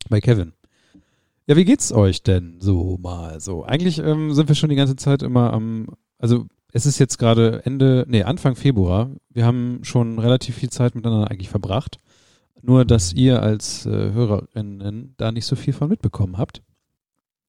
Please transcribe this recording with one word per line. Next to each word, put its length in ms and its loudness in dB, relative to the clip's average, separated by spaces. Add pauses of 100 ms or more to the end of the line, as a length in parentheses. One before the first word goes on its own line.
(100)
Bei 100 2
Kevin. 320 0 (960)
Ja, 100 6
wie 80 6
geht's 260 2
euch 320 2
denn 380 0
so 400 0
mal 400 -12
so? 240 -8
Eigentlich, 360 0
ähm, 340 -2
sind 140 4
wir 80 4
schon 120 0
die 80 0
ganze 200 2
Zeit 260 0
immer 320 2
am, 320 -4 (320)
also 260 2 (320)
es 100 0
ist 120 0
jetzt 200 2
gerade 460 2
Ende, 440 2
nee, 160 2
Anfang 320 -2
Februar. 520 2 (220)
Wir 160 0
haben 380 0
schon 340 -2
relativ 380 0
viel 140 -6
Zeit 260 -2
miteinander 340 0
eigentlich 180 -10
verbracht. 500 -4 (640)
Nur, 220 4
dass 280 2
ihr 320 4
als, 420 -4
äh, 40 -4 (220)
Hörerinnen 1040 -6
da 140 -4
nicht 160 -6
so 80 -2
viel 180 -4
von 160 -4
mitbekommen 480 -2
habt. 260 -8 (880)